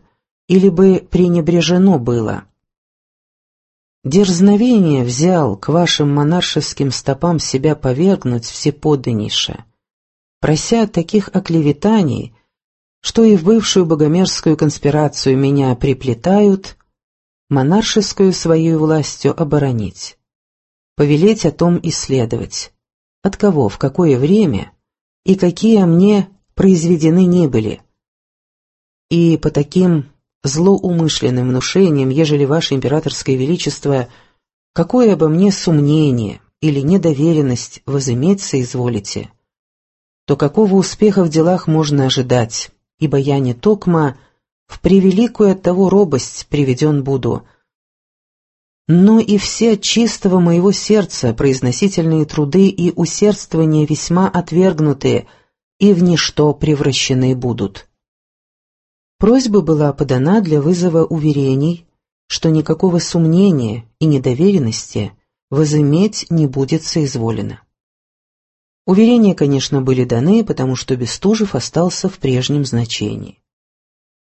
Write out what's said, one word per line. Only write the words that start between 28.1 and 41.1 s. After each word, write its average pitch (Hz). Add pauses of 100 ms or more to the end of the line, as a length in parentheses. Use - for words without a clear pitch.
И 165
по 151
таким 156 (320)
злоумышленным 151
внушениям, 139
ежели 147
ваше 147
императорское 135
величество 143 (640)
какое 226
обо 156
мне 180
сомнение 147 (220)
или 143
недоверенность 151
возыметь 135
соизволите, 123 (960)
то 143
какого 190
успеха 196